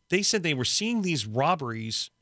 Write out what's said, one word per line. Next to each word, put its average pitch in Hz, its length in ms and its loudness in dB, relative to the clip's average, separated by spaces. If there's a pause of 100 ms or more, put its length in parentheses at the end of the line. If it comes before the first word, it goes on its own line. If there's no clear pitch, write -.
they 185 120 4
said 202 220 2
they 160 100 2
were 127 120 0
seeing 226 360 0
these 160 240 -2
robberies 117 840 -2 (120)